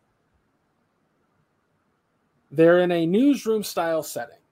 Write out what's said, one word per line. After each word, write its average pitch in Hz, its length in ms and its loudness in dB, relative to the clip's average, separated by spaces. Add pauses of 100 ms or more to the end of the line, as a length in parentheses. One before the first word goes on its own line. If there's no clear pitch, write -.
(2500)
they're 165 280 4
in 180 120 0
a 170 140 -2
newsroom 220 580 0
style 165 400 -4
setting, - 340 -12 (140)